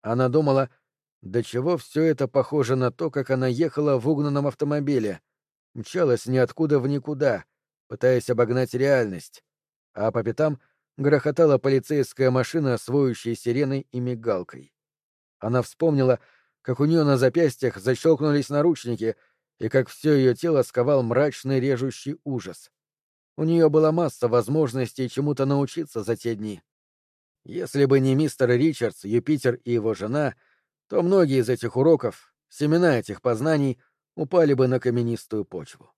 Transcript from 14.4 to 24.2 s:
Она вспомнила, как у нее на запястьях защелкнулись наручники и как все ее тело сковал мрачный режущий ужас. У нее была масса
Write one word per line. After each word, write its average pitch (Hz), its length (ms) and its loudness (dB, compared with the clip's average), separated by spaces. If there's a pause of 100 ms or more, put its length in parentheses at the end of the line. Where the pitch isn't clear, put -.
Она 120 240 0
вспомнила, 135 560 2 (440)
как 127 180 -6
у 143 40 4
нее 156 200 2
на 143 120 4
запястьях 127 600 0
защелкнулись 139 720 0
наручники 123 680 -2 (420)
и 110 100 -4
как 127 200 2
все - 240 -2
ее 131 220 4
тело 147 280 0
сковал 131 420 0
мрачный 131 560 0
режущий 131 640 -4
ужас. 104 480 -10 (640)
У 151 80 -4
нее 165 260 4
была 156 220 4
масса 160 340 -2